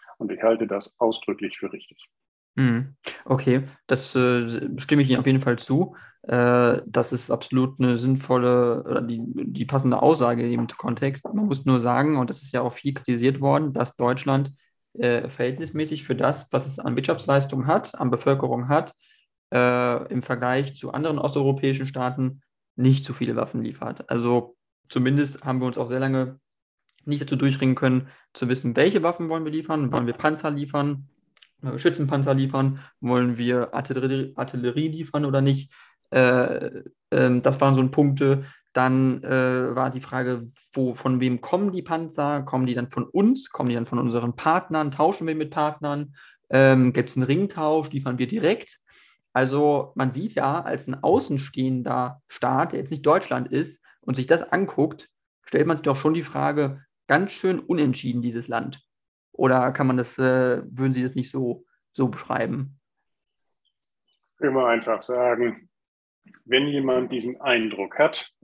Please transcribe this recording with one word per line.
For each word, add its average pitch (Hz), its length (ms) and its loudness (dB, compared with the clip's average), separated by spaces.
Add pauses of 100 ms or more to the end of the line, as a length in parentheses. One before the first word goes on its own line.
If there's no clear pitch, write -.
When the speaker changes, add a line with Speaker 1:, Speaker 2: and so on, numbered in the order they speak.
(220)
Speaker 1:
Und 107 100 -6
ich 95 120 -6
halte 113 240 2
das 101 320 -6
ausdrücklich 107 580 -2
für - 160 -8
richtig. - 340 -20 (480)
Speaker 2:
Mhm. 131 400 0 (300)
Okay, 131 380 2 (240)
das, - 280 -2
äh, 123 640 0
stimme 147 220 4
ich 135 80 4
Ihnen 127 100 4
auf 131 60 -2
jeden 135 160 4
Fall 120 160 2
zu. 160 380 0 (280)
Äh, 123 640 4
das - 260 0
ist 120 200 -6
absolut 127 480 0
eine 123 180 4
sinnvolle 123 840 2
oder - 180 -2
die, 117 220 -6
die - 420 -6
passende 131 360 2
Aussage 120 420 4
in 120 80 -2
dem 120 160 -2
Kontext. 135 580 -4
Man 214 220 -2
muss 139 180 -4
nur 131 140 4
sagen, 127 380 2
und 123 120 0
das - 140 -12
ist 139 80 -20
ja 123 100 0
auch 120 120 -2
viel 143 200 -6
kritisiert 131 480 0
worden, 143 320 2
dass 123 220 -4
Deutschland, 135 560 0 (420)
äh, 120 340 0
verhältnismäßig 151 760 -4
für 135 120 -4
das, 135 360 -2
was 135 160 -2
es - 100 -12
an - 180 -4
Wirtschaftsleistung 139 720 0
hat, - 300 0
an 131 160 -2
Bevölkerung 127 560 0
hat, 147 260 0 (580)
äh, 123 600 2
im 127 100 -2
Vergleich 127 540 -2
zu - 160 -12
anderen 151 260 -2
osteuropäischen 135 720 0
Staaten 127 540 -4 (340)
nicht 135 300 4
so 131 80 -8
viele 117 220 -4
Waffen 117 280 -4
liefert. - 460 -10
Also 120 460 0 (340)
zumindest 139 540 0
haben 131 160 -4
wir 127 80 -2
uns 120 100 -6
auch 120 120 -4
sehr 127 100 -4
lange 131 400 -2 (680)
nicht 147 160 -4
dazu 139 140 -4
durchringen 135 400 2
können, 127 320 2 (260)
zu - 140 -4
wissen, 127 280 -2
welche 170 280 4
Waffen 170 260 -2
wollen 160 140 -4
wir 156 80 -6
liefern. 156 400 -2
Wollen 120 160 0
wir 120 60 -2
Panzer 156 380 -2
liefern? 143 580 -4 (500)
Wollen 127 140 -6
wir 131 60 -6
Schützenpanzer 143 540 0
liefern? 135 460 0 (200)
Wollen 123 380 2
wir 123 360 0
Artillerie, 135 640 -4
Artillerie 131 520 -4
liefern 151 380 -4
oder 139 160 2
nicht? 139 300 0 (400)
Äh, 127 720 2 (280)
ähm, 127 300 4
das 135 180 2
waren 139 160 6
so 131 140 4
Punkte. 139 560 2 (280)
Dann, 131 500 2
äh, 127 520 0
war 127 140 0
die 127 100 -8
Frage, 127 500 -6 (240)
wo, 131 200 -2
von 127 260 0
wem 123 220 0
kommen 196 320 0
die 185 80 -6
Panzer? 151 640 -4
Kommen 135 220 -2
die 123 100 -2
dann 123 140 -4
von 131 140 -4
uns? 233 460 2
Kommen 127 200 -2
die 117 60 0
dann 117 100 -4
von 120 140 -2
unseren 120 360 -2
Partnern? 160 560 -2
Tauschen 165 360 0
wir 160 80 -2
mit 151 160 -4
Partnern? 147 640 -4 (340)
Ähm, 131 440 6
gibt's 123 240 -2
einen 131 60 2
Ringtausch? 156 680 0
Liefern 135 260 -4
wir 127 100 -2
direkt? 214 520 -2 (540)
Also 139 640 2
man 131 180 0
sieht 180 200 -6
ja, 143 280 0
als 127 260 -6
ein 131 160 -8
außenstehender 131 1200 -2
Staat, 131 440 -2
der - 80 -6
jetzt 135 120 -10
nicht 143 140 -8
Deutschland 147 440 2
ist - 340 -4 (180)
und 131 140 -4
sich 127 120 -2
das 165 240 2
anguckt, 160 580 -2 (360)
stellt 147 220 2
man 160 100 0
sich 151 60 -12
doch 139 120 2
schon 151 180 2
die 165 100 -2
Frage, 143 600 -2 (240)
ganz 170 240 2
schön 185 280 -2
unentschieden, 131 600 -2
dieses 117 260 -6
Land. 123 340 -6 (500)
Oder 127 400 4
kann 131 160 0
man 127 100 2
das, 123 200 -4
äh, 127 480 2
würden 131 280 -2
Sie 127 100 -2
das 127 120 -6
nicht 127 140 -4
so, 123 360 -6 (280)
so 131 160 0
beschreiben? 127 680 -6 (1600)
Speaker 1:
Ich - 40 -20
will 147 120 0
mal 127 200 2
einfach 113 300 0
sagen, 120 680 -2 (760)
wenn 135 220 2
jemand 131 440 -2
diesen 123 280 -6
Eindruck 110 600 -2
hat, - 320 0 (120)